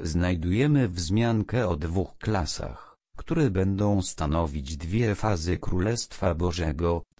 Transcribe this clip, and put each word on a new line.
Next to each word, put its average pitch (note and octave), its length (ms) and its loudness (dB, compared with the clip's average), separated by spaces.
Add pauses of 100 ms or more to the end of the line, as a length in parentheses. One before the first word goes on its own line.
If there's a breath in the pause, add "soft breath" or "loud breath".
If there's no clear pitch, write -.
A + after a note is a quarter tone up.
znajdujemy F2+ 840 2
wzmiankę G#2+ 800 0
o F2 80 0
dwóch E2 420 -2
klasach, - 800 -4 (200)
które D#3+ 320 2
będą G2 520 2
stanowić D2+ 760 -2
dwie G2+ 380 0
fazy F2+ 420 0
Królestwa F#2 800 -2
Bożego, E2+ 680 0 (160)